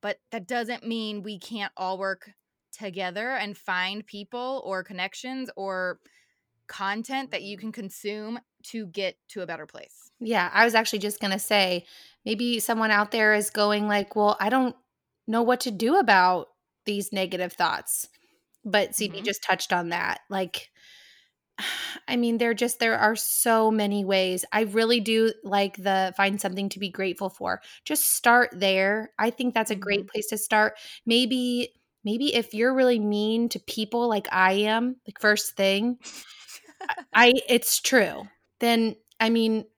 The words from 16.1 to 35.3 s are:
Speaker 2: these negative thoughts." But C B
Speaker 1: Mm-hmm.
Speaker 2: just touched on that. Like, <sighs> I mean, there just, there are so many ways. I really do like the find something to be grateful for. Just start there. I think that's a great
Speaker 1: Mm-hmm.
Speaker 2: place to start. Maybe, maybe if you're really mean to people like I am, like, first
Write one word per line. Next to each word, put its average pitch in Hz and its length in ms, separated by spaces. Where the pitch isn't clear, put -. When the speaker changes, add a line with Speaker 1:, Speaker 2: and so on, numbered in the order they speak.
Speaker 2:
these 202 280
negative 180 420
thoughts." - 540
But 202 300
C 214 140
B 196 100
Speaker 1:
Mm-hmm. 202 60
Speaker 2:
just 202 180
touched - 300
on 175 180
that. 175 300
Like, 190 400
<sighs> - 500
I 247 80
mean, 233 220
there 233 160
just, 240 260
there 226 180
are 214 180
so 220 540
many 208 340
ways. 185 480
I 214 100
really 226 380
do 220 320
like 196 320
the 190 400
find 196 240
something 196 300
to - 80
be 196 120
grateful 190 400
for. 190 300
Just - 300
start 240 400
there. 196 640
I 220 120
think 247 240
that's 330 180
a 208 40
great 202 240
Speaker 1:
Mm-hmm. 196 80
Speaker 2:
place 214 200
to 214 100
start. 214 360
Maybe, 247 680
maybe 233 300
if 233 200
you're 240 200
really 254 260
mean 214 500
to 196 100
people 233 480
like 208 240
I 185 200
am, 220 440
like, - 140
first 208 360